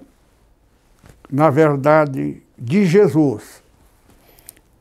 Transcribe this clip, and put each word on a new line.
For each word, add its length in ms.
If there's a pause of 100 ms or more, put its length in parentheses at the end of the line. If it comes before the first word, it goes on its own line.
(1300)
na 200
verdade, 920 (160)
de 280
Jesus. 760 (1200)